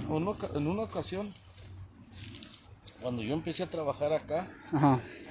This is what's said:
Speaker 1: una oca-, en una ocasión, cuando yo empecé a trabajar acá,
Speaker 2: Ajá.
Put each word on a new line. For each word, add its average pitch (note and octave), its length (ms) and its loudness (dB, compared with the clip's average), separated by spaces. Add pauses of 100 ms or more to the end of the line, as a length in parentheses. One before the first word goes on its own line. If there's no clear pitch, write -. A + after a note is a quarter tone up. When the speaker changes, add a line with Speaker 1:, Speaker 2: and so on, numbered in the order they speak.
Speaker 1:
una D#3+ 220 4
oca-, - 220 -4
en D3 140 2
una G3+ 160 2
ocasión, G3 440 -2 (1700)
cuando A#2+ 220 -2
yo A#2 100 0
empecé E3 300 0
a F3 80 -2
trabajar D3+ 420 2
acá, D#3 340 0 (240)
Speaker 2:
Ajá. C#3 300 8 (300)